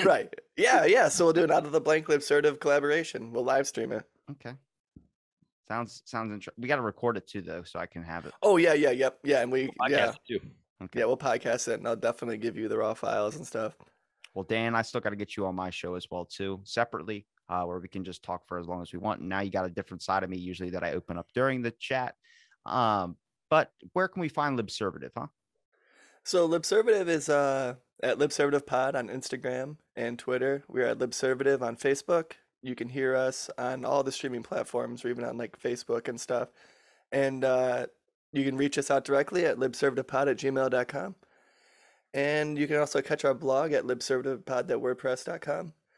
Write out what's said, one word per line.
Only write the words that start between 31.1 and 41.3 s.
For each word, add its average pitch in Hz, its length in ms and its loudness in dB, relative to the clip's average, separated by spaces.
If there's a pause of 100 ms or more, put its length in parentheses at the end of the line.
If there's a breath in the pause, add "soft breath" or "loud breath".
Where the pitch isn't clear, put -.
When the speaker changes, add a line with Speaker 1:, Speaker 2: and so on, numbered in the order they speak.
Speaker 1:
on 117 160 -4
Facebook. 160 540 0 (320)
You 127 120 -6
can 120 140 -8
hear 131 260 0
us 131 420 -2
on 127 280 -4
all 139 180 2
the 131 80 -2
streaming 123 320 -6
platforms. 120 600 -4
We're 120 80 -2
even 120 140 -6
on, 120 120 -8
like, 117 220 -10
Facebook 120 480 -4
and 117 140 -6
stuff. 123 280 -2 (600 soft breath)
And, 135 320 0
uh, 127 440 2 (460)
you 139 120 2
can 135 100 0
reach 143 220 2
us 139 120 0
out 139 140 4
directly 147 420 2
at 127 120 2
libservativepod 131 760 0
at 117 60 0
gmail 135 320 0
dot 123 180 0
com. 180 280 -6 (1000 soft breath)